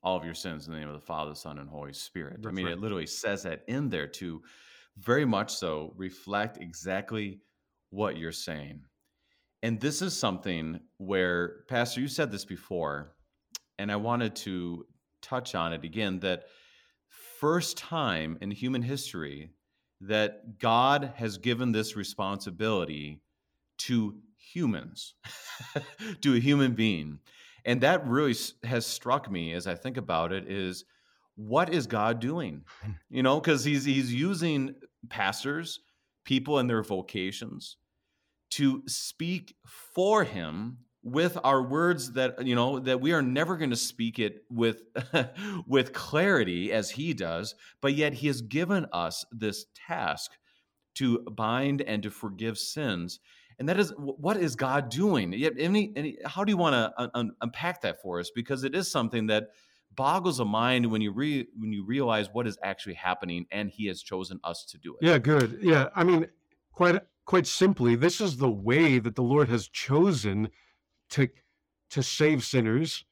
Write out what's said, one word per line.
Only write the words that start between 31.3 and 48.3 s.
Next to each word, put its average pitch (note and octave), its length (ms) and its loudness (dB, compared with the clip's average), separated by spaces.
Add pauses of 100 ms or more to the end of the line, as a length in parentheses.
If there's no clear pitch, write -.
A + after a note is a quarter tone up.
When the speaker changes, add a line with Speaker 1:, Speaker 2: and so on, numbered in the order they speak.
Speaker 1:
what C3+ 360 0
is D3 140 0
God A2+ 340 0
doing? A#2 440 -6 (180)
Speaker 2:
<laughs> G2+ 120 -8 (160)
Speaker 1:
You B2+ 120 -2
know, C#3 180 6
'cause D3+ 240 4
he's, C#3+ 200 2
he's C3+ 280 2
using D3+ 600 0 (340)
pastors, C#3 720 -4 (440)
people C3+ 340 2
in B2 80 4
their A2+ 160 2
vocations, G2 920 -6 (760)
to C#3 360 2
speak - 680 -6 (120)
for G3 580 2
him G#2 540 -6 (240)
with E3 420 2
our C3+ 180 6
words C#3+ 500 2
that, B2+ 320 0
you B2+ 100 4
know, B2 260 4
that B2+ 200 2
we D3+ 120 4
are D#3 100 4
never D3 340 0
gonna C3+ 200 0
speak A#2 420 -4
it G#2+ 320 -2
with, A2+ 320 2 (400)
<laughs> F#3+ 440 -6
with C3 260 4
clarity A2+ 800 2
as G#2+ 180 0
he D#3 240 -4
does, F2+ 400 -4 (260)
but C#3 140 2
yet D3 200 2
he C3 120 -4
has C3 140 0